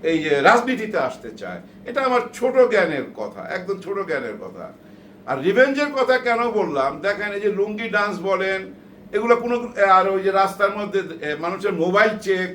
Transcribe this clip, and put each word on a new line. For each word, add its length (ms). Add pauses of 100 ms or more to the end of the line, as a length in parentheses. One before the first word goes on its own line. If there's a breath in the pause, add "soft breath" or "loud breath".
এই 200
যে 180
রাজনীতিতে 560
আসতে 320 (120)
চায়। 200 (240 loud breath)
এটা 160
আমার 200 (120)
ছোট 220 (140)
জ্ঞানের 360 (100)
কথা, 260 (160)
একদম 220
ছোট 180 (100)
জ্ঞানের 340
কথা। 240 (600 loud breath)
আর 160
রিভেঞ্জের 560
কথা 200
কেন 240 (100)
বললাম, 480
দেখেন 340
এই 80
যে 100
লুঙ্গি 380
ডান্স 320
বলেন, 400 (540 loud breath)
এগুলো 200
কোনো, 200 (420)
আর 120
ওই 140
যে 80
রাস্তার 460
মধ্যে, 220 (260)
এ, 100
মানুষের 380
মোবাইল 440
চেক 380